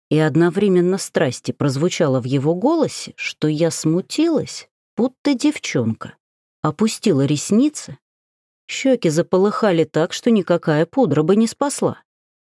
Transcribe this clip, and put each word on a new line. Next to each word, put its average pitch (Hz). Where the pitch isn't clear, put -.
и 147
одновременно 175
страсти 135
прозвучало 147
в 113
его 139
голосе, 247
что -
я 156
смутилась, 190
будто 262
девчонка, 139
опустила 160
ресницы, 185
щёки 254
заполыхали 180
так, 160
что -
никакая 170
пудра 175
бы 185
не 226
спасла. -